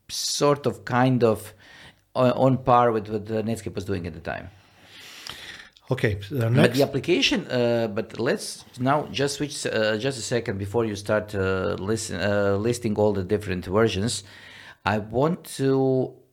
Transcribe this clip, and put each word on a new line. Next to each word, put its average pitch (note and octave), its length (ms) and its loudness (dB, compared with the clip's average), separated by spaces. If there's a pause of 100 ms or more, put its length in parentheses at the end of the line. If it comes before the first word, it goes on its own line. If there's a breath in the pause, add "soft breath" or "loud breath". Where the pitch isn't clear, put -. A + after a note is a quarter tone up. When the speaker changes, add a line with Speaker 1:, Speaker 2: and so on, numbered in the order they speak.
Speaker 1:
sort - 580 0
of, A2+ 200 -4
kind B2 400 4
of, - 280 0 (640 loud breath)
uh, B2+ 200 4
on B2+ 240 4
par A#2+ 340 6
with G2+ 160 -4
what, G#2+ 200 -4
uh, A2 120 -2
Netscape G#2+ 340 -6
was G2 80 -6
doing F#2+ 240 -4
at D#2+ 60 -8
the D#2+ 80 -14
time. C#2 260 -8 (1400 loud breath)
Speaker 2:
Okay, G#2 280 0 (120)
uh, C#3 80 -2
Speaker 1:
But A2+ 120 0
Speaker 2:
next. C3 260 4
Speaker 1:
the C#3 60 6
application, E3+ 680 0
uh, A#2 420 2
but G#2+ 240 -6
let's D3 460 -4 (160)
now C#3 320 0
just C#3 240 -2
switch, - 300 -6
uh, A2 320 2
just B2+ 200 -2
a A2 40 -10
second A2+ 360 -2
before G2+ 280 0
you G#2 100 -2
start, G#2 400 -2
uh, F#2+ 420 0
listen, G2 440 -4
uh, G2+ 340 2
listing A2 400 0
all G#2+ 160 4
the G2 120 0
different F#2+ 420 -2
versions. G2+ 580 0 (600 loud breath)
I G#2+ 120 0
want B2 480 0 (120)
to C3+ 560 2 (200)